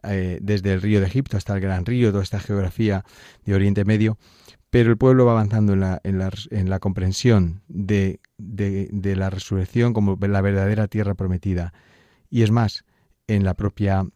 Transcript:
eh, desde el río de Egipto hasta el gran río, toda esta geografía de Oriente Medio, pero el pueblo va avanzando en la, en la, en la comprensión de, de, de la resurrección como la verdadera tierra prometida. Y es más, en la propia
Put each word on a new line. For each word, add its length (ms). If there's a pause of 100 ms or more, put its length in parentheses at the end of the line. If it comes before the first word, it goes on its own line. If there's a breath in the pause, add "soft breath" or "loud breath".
(120)
eh, 300
desde 320
el 80
río 180
de 60
Egipto 320
hasta 160
el 80
gran 240
río, 240
toda 140
esta 160
geografía 680 (400 loud breath)
de 80
Oriente 320
Medio, 320 (540 soft breath)
pero 180
el 80
pueblo 280
va 80
avanzando 400
en 80
la, 220
en 140
la, 140 (180)
en 220
la 80
comprensión 880
de, 540 (180)
de, 520
de 240
la 140
resurrección 640
como 260
la 220
verdadera 460
tierra 260
prometida. 600 (580 soft breath)
Y 100
es 80
más, 360 (420)
en 160
la 100
propia 640